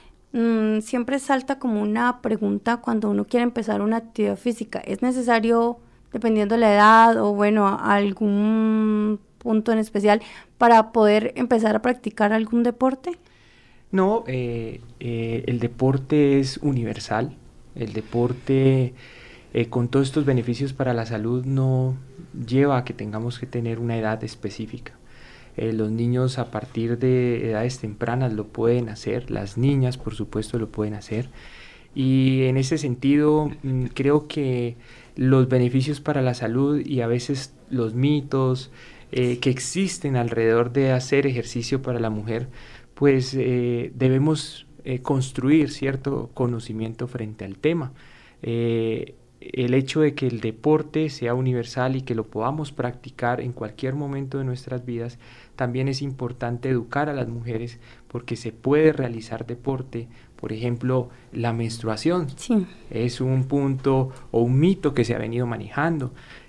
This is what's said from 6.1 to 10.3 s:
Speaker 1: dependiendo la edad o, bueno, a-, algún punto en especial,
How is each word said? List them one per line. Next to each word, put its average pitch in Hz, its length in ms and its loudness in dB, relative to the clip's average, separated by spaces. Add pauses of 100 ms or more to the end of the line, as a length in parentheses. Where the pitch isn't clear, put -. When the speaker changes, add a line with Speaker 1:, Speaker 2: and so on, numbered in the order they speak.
Speaker 1:
dependiendo 220 440 2
la 220 180 6
edad 226 480 10
o, 208 100 2
bueno, 208 360 4
a-, 202 260 2
algún 214 1300 2 (180)
punto 220 340 0
en 220 60 2
especial, 208 420 2 (380)